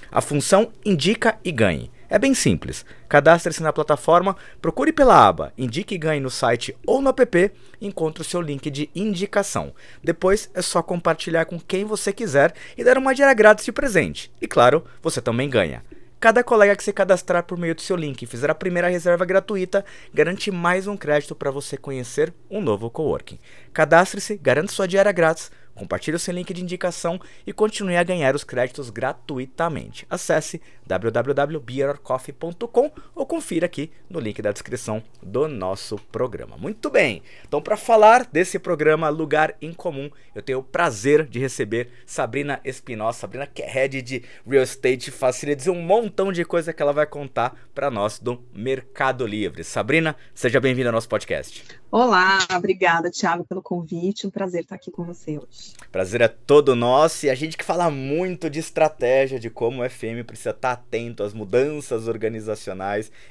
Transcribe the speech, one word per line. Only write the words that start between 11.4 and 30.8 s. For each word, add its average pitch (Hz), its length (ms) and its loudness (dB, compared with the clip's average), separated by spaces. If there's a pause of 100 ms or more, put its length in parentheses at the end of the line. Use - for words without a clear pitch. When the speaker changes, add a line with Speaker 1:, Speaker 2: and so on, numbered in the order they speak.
Speaker 1:
com 170 120 -10
quem 190 260 -4
você 214 280 -4
quiser 160 420 2 (220)
e 240 80 -6
dar 254 140 6
uma 262 160 2
diária 269 200 6
grátis 214 300 8
de 240 80 -6
presente. 165 580 -2 (100)
E - 60 -4
claro, 131 380 6 (180)
você 156 180 -2
também 120 280 -2
ganha. 87 360 0 (360)
Cada 226 240 6
colega 202 320 6
que - 80 -12
se 208 80 -2
cadastrar 180 520 2
por 175 140 -10
meio 165 160 -4
do - 80 -10
seu 190 140 -2
link 147 260 -8
e 123 40 -10
fizer 127 240 -2
a 156 40 0
primeira 175 340 -2
reserva 175 360 0
gratuita, 190 600 0 (280)
garante 170 380 0
mais 180 360 0
um 202 100 -6
crédito 147 380 -2
pra 139 160 -4
você 139 260 -8
conhecer 139 560 -4 (160)
um - 120 -8
novo 113 300 -2
coworking. 113 480 -4 (340)
Cadastre-se, 175 640 4
garante 147 360 0
sua 196 140 -2
diária 196 240 2
grátis, 165 400 0 (240)
compartilhe 92 420 -6
o 170 40 -6
seu - 120 -6
link 180 220 -8
de 180 80 -8
indicação 180 580 -6 (240)
e - 80 -10
continue 208 440 0
a 175 80 4
ganhar 170 320 2
os 139 80 -6
créditos 127 460 -4
gratuitamente. 127 1200 -6
Acesse - 540 -2 (240)